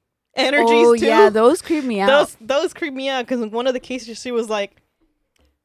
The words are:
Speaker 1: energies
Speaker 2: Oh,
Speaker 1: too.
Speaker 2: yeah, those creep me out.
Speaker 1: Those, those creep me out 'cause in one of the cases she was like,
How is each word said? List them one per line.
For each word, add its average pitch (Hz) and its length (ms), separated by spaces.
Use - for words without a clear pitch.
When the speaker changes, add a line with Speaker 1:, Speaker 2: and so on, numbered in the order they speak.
Speaker 1:
energies 233 520
Speaker 2:
Oh, 240 100
Speaker 1:
too. 226 80
Speaker 2:
yeah, 220 240
those 226 320
creep 302 240
me 226 160
out. 196 60
Speaker 1:
Those, 285 340
those 277 320
creep 294 220
me 269 160
out 254 160
'cause 240 160
in 214 80
one 233 160
of 254 80
the 247 60
cases 240 380
she 254 140
was 220 160
like, 208 320